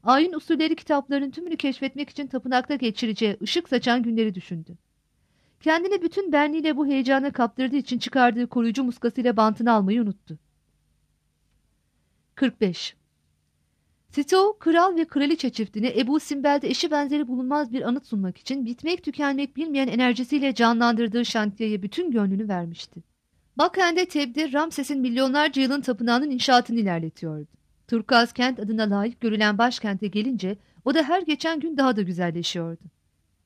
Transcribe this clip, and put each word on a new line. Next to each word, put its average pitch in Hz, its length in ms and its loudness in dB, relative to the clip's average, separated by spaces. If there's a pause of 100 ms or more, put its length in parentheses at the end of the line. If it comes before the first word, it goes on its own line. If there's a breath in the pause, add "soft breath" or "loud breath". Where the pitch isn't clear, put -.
ayin 302 300 4
usulleri 311 420 0
kitaplarının 277 560 -2
tümünü 330 260 -8
keşfetmek 269 520 -4
için 285 180 -10
tapınakta 254 480 -2
geçireceği 220 680 -2
ışık 339 280 -4
saçan 247 340 2
günleri 220 320 0
düşündü. 170 420 -12 (800)
Kendini 349 420 0
bütün 339 300 -2
benliğiyle 302 460 2
bu 294 100 0
heyecana 269 440 2
kaptırdığı 254 440 -2
için 247 240 -2
çıkardığı 247 480 2
koruyucu 233 360 0
muskasıyla 240 540 0
bantını 220 340 2
almayı 214 300 4
unuttu. 196 360 -6 (2000)
Kırk - 260 0
beş. - 340 -2 (1120)
Sito, 381 500 2
kral 339 360 4
ve 320 100 2
kraliçe 285 440 0
çiftine 220 500 -2
Ebu 269 200 2
Simbel'de 285 500 0
eşi 302 220 -2
benzeri 294 360 0
bulunmaz 254 460 -2
bir 262 80 -2
anıt 247 240 -2
sunmak 190 320 -4
için 269 280 -6
bitmek 311 380 -4
tükenmek 277 520 -4
bilmeyen 277 320 -2
enerjisiyle 254 680 0
canlandırdığı 233 680 2
şantiyeye 214 580 -2
bütün 330 280 -4
gönlünü 202 360 0
vermişti. 175 640 -8 (460)
Bakende 359 480 2
Teb'de 285 460 -2
Ramses'in 294 480 -2
milyonlarca 269 640 2
yılın 269 200 2
tapınağının 240 480 0
inşaatını 247 500 2
ilerletiyordu. 165 680 -4 (380)
Turkuaz 233 460 2
kent 247 260 -2
adına 220 380 -2
layık 220 240 -4
görülen 214 360 2
başkente 214 500 0
gelince 208 500 -4 (280 soft breath)
o 277 80 0
da 320 100 4
her 339 180 0
geçen 320 380 -2
gün 302 180 -6
daha 262 180 4
da 214 60 -2
güzelleşiyordu. 170 800 -4 (640)